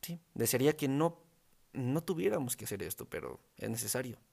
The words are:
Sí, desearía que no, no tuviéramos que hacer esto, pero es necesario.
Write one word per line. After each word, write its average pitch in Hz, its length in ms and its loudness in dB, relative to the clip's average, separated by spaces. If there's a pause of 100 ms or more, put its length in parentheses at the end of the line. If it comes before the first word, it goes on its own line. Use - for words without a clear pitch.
Sí, 170 180 -6 (140)
desearía 131 420 4
que 147 120 0
no, 156 340 2 (520)
no 135 300 0
tuviéramos 175 520 0
que 107 100 -10
hacer 101 180 -4
esto, - 260 -6
pero 64 300 -6 (180)
es 110 120 -4
necesario. 113 480 -2 (160)